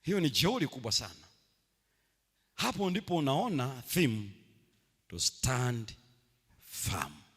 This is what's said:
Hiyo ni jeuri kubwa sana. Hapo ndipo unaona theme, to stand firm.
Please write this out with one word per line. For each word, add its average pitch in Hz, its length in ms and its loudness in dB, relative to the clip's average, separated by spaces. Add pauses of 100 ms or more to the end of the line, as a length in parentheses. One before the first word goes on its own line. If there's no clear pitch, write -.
Hiyo 190 180 0
ni 156 100 4
jeuri 180 360 2
kubwa 117 260 -6
sana. 92 360 -6 (1300)
Hapo 202 360 0
ndipo 180 260 0
unaona 139 640 2
theme, 110 480 2 (760)
to 90 100 -12
stand 123 760 0 (760)
firm. - 420 -6 (240)